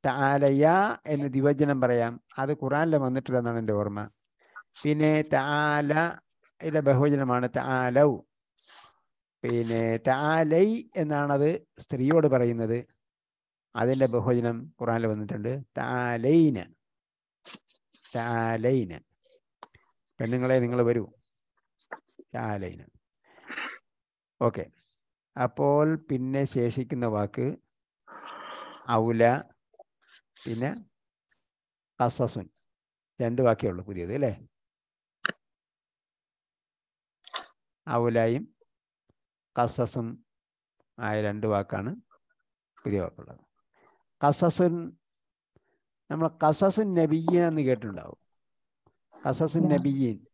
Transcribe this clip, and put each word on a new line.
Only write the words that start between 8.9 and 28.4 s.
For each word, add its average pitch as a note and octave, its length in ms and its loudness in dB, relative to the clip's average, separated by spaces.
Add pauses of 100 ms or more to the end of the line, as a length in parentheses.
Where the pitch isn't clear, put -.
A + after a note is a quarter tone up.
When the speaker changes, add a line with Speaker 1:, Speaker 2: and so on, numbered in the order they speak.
Speaker 1:
പിന്നെ A#2 560 0
തആലൈ D#3+ 840 2 (120)
എന്നാണത് D3 720 0 (120)
സ്ത്രീയോട് D3 480 2
പറയുന്നത്. A#2+ 580 0 (920)
അതിൻ്റെ C3 300 2
ബഹുവചനം A#2 760 0
ഖുറാനിൽ A2+ 260 -2
വന്നിട്ടുണ്ട്. G#2+ 540 -6 (160)
തആലൈന. B2 960 2 (1400)
തആലൈന. A#2 840 -2 (1200)
പെണ്ണുങ്ങളെ B2+ 400 0
നിങ്ങൾ B2 220 0
വരൂ. A#2 300 0 (1200)
തആലൈന. G2 500 -8 (1600)
ഓക്കെ. G#2+ 240 0 (800)
അപ്പോൾ D3 520 2
പിന്നെ C#3 500 -4
ശേഷിക്കുന്ന A#2+ 600 -4
വാക്ക് A2 500 -2 (1400)